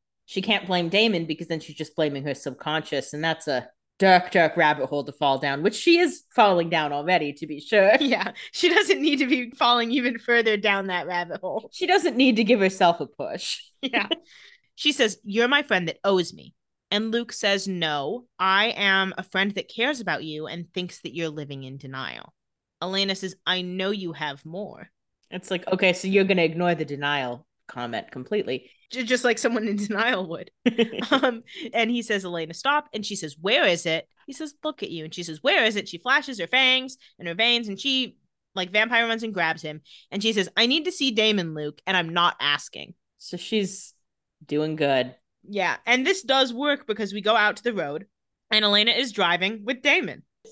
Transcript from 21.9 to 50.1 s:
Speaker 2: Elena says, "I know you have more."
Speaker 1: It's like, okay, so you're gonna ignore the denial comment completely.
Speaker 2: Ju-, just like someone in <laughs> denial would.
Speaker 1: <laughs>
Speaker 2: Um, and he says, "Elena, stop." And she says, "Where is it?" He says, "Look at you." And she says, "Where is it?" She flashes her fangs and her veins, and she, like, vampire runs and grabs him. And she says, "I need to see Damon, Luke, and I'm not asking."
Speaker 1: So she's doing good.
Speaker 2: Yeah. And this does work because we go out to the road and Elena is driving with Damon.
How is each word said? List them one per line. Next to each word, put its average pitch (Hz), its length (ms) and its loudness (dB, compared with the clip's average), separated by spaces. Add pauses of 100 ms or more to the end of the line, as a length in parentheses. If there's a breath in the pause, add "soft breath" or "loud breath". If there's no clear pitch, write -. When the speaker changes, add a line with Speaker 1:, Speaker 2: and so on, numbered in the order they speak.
Speaker 2:
Elena 190 320 -2
says, 190 220 -8 (100)
"I 180 160 -2
know 185 280 -2
you 185 220 -6
have 147 320 -8
more." 180 460 -14 (400)
Speaker 1:
It's - 200 -10
like, 180 220 -4
okay, 185 200 4
so 185 160 -6
you're 196 160 4
gonna 190 180 2
ignore 170 320 2
the 156 100 -4
denial 139 640 -4 (220)
comment 120 420 -8
completely. 131 600 -6 (220 soft breath)
Speaker 2:
Ju-, 254 100 -4
just 247 220 0
like 233 140 2
someone 233 280 0
in 208 100 -2
<laughs> 202 120 -4
denial 208 400 0
would. - 220 -12 (140)
Speaker 1:
<laughs> 233 460 0
Speaker 2:
Um, 254 320 2 (300 loud breath)
and 233 180 0
he 240 120 -2
says, 202 220 -2
"Elena, 170 300 -6
stop." 294 380 0
And 202 120 -8
she 202 120 -8
says, 156 240 -8
"Where 233 260 4
is 175 200 2
it?" 160 220 -2 (180 soft breath)
He 277 60 -14
says, 302 300 -12
"Look 302 200 -8
at - 80 -8
you." 160 140 -10
And 160 100 -14
she 175 80 -8
says, 160 200 -12
"Where 294 220 4
is 214 120 2
it?" 202 120 -4
She 170 100 -12
flashes 269 400 -2
her 185 80 -4
fangs 262 520 0 (200 soft breath)
and 175 100 -14
her 170 60 -6
veins, 233 340 0
and 196 120 -8
she, 262 380 -2 (360)
like, 180 180 -6
vampire 226 340 2
runs 226 160 -2
and 220 120 -6
grabs 160 280 -2
him. 156 180 -10 (300 loud breath)
And 196 120 -6
she 220 100 2
says, 202 240 0
"I 226 100 4
need 294 180 0
to 359 80 -4
see 269 200 -2
Damon, 208 420 2
Luke, 151 320 -8
and 190 100 0
I'm 165 140 -2
not 175 300 2
asking." 143 540 -4 (240)
Speaker 1:
So - 180 -12
she's 190 580 -4 (500)
doing 151 320 -2
good. 135 380 0 (340)
Speaker 2:
Yeah. 185 280 -2 (100)
And 254 200 2
this 381 160 0
does 269 300 2
work 285 340 -2
because 208 260 -4
we 208 80 -6
go 208 140 2
out 208 220 2
to - 80 -14
the 240 80 -2
road 160 340 -6 (440)
and 214 140 4
Elena 208 260 4
is 240 220 0
driving 190 520 0
with 247 180 -4
Damon. 285 400 0 (300)